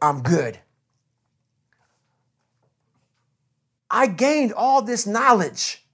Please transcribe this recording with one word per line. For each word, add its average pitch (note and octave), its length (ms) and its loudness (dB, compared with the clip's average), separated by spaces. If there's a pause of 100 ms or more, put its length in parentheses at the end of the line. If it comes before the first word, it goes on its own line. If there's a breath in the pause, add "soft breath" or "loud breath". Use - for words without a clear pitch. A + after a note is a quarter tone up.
"I'm C#3+ 200 0
good," B2+ 360 -2 (3250)
I B3+ 160 2
gained B3+ 480 0
all C4 280 2
this A3+ 240 -6
knowledge. G#3+ 880 0